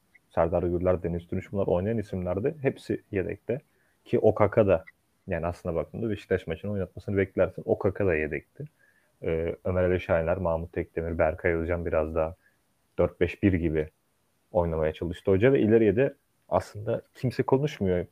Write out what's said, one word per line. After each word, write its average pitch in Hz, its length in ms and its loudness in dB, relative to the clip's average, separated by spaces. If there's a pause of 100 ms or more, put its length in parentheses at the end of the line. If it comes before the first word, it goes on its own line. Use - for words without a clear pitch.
(340)
Serdar 85 280 2
Gürler, 90 400 0
Deniz 85 240 -4
Türüç - 260 -6
bunlar 98 140 -2
oynayan 95 320 0
isimlerdi. 98 640 -4
Hepsi - 480 -4
yedekte. 92 500 -4 (440)
Ki 120 140 0
Okaka 107 480 4
da 90 180 2 (440)
yani 85 180 -2
aslına 87 280 -6
baktığında 107 360 -4
Beşiktaş - 360 -4
maçını - 260 -6
oynatmasını 98 440 -6
beklersin. 95 500 0
Okaka 104 400 0
da 87 80 4
yedekti. 76 500 -4 (580)
Ee, 82 420 -2
Ömer 92 200 0
Ali 90 160 2
Şahiner, 85 360 0
Mahmut 85 360 -2
Tekdemir, 85 460 -6
Berkay 82 360 2
Özcan 85 320 -2
biraz 80 280 0
daha 80 220 -2 (600)
dört 87 220 0
beş - 220 -2
bir 98 100 6
gibi 78 360 0 (640)
oynamaya 80 400 0
çalıştı 85 380 -4
hoca 101 220 6
ve - 80 4
ileriye 107 360 4
de 135 180 0 (340)
aslında 110 540 -4 (120)
kimse 127 280 -4
konuşmuyor 98 680 0